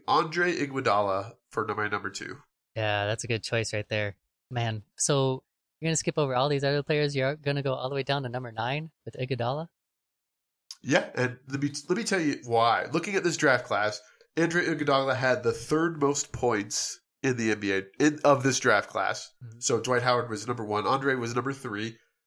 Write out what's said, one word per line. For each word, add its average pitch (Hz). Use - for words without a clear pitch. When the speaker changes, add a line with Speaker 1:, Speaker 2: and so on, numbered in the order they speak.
Speaker 1:
Andre 165
Iguodala 107
for 107
my 107
number 101
two. -
Speaker 2:
Yeah, 104
that's 110
a 113
good 113
choice 113
right 104
there. 104
Man, 113
so 135
you're 160
gonna 160
skip -
over 139
all 143
these 143
other 143
players. 147
You're 135
gonna 143
go 131
all 131
the 143
way 139
down 139
to 123
number 123
nine 131
with -
Iguodala? 131
Speaker 1:
Yeah, 143
and 123
let 135
me, 143
let 180
me 233
tell 190
you 147
why. 117
Looking 180
at 170
this 165
draft 131
class, 107
Andre 170
Iguodala 139
had 123
the 113
third 160
most 143
points 107
in 131
the 110
N 101
B 101
A 95
in, 147
of 139
this 131
draft 107
class. 101
Speaker 2:
Mm-hmm. 117
Speaker 1:
So 117
Dwight 123
Howard 123
was 107
number 113
one. 104
Andre 135
was 120
number 123
three. 113